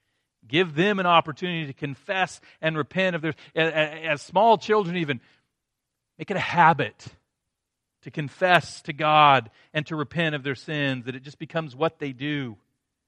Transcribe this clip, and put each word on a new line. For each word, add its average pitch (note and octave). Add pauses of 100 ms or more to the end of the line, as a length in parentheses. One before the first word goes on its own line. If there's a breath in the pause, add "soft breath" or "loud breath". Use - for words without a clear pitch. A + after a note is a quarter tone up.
(460)
Give D#3
them F#3+
an F3+
opportunity E3
to C3+
confess F3 (220 soft breath)
and D#3+
repent E3+
of D3+
their, D#3+ (220 loud breath)
a-, D#3+
a-, D#3
as C#3+
small G#3+
children F#3
even, C#3+ (960 soft breath)
make D#3+
it G3
a E3
habit C#3 (960)
to C#3
confess E3
to E3
God C#3+ (220 soft breath)
and D3+
to D#3+
repent D3+
of C3
their C#3
sins, C#3
that B2+
it C3
just C#3+
becomes D#3+
what D#3+
they C#3
do. C3 (520)